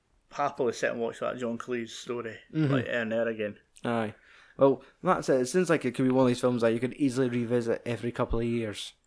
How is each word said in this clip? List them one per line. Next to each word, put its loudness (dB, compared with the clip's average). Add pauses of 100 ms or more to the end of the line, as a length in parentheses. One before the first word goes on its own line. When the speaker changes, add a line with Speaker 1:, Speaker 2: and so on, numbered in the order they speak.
(320)
Speaker 1:
happily -2
sit -2
and -6
watch -4
that -4
John -4
Cleese -6
story, -8 (160)
Speaker 2:
Mm-hmm. 2
Speaker 1:
like, 0
there -2
and -4
there 0
again. -4 (260)
Speaker 2:
Aye. -2 (440)
Well, 4 (200)
that's 0
it. 4
It 0
seems 2
like 2
it -2
could 2
be 4
one 6
of 6
these 0
films 2
that 6
you 0
could -2
easily 2
revisit 0
every -2
couple 0
of 0
years. -4 (140)